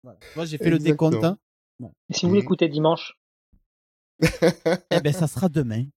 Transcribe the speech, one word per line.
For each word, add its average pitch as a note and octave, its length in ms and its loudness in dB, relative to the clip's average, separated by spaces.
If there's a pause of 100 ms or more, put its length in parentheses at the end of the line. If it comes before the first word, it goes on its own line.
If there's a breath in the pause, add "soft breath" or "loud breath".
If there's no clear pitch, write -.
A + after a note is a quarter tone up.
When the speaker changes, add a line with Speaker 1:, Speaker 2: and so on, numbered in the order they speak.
Speaker 1:
Voilà. G#2 160 -20 (160)
Moi, E3 100 -6
j'ai D#3 140 -10
fait E3+ 100 0
le D#3+ 60 4
Speaker 2:
Exactement. D#3 340 2
Speaker 1:
décompte, A2+ 160 0
hein. F#3 140 -2 (400)
Bon. A#2+ 120 -14 (180)
Speaker 3:
Et - 40 -6
si - 140 -2
vous F3+ 60 4
Speaker 2:
Mhm. G3+ 60 4
Speaker 3:
l'écoutez E3+ 300 0
dimanche ? D#3 480 0 (1000)
Speaker 1:
<laughs> E3 720 0
Eh F3 100 2
ben, C#3+ 120 0
ça E3 140 -2
sera F#3 220 -2
demain. B2+ 360 -2 (120)